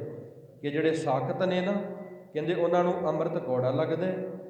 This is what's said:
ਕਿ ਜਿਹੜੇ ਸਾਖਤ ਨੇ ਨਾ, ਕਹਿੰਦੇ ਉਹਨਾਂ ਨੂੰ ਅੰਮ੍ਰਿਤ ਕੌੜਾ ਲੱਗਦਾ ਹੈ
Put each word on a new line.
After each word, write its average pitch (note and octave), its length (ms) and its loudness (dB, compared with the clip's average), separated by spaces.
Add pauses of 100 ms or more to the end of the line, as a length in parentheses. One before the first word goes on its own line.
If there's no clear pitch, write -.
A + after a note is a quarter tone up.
(640)
ਕਿ C#3+ 80 -2
ਜਿਹੜੇ D#3 220 4
ਸਾਖਤ C#3 500 0
ਨੇ F3+ 180 2
ਨਾ, F#3+ 120 0 (600)
ਕਹਿੰਦੇ D#3 220 0
ਉਹਨਾਂ F3 300 4
ਨੂੰ F3 240 2
ਅੰਮ੍ਰਿਤ D#3+ 300 0
ਕੌੜਾ B2+ 320 2
ਲੱਗਦਾ D#3+ 360 0
ਹੈ F#3 220 -2 (220)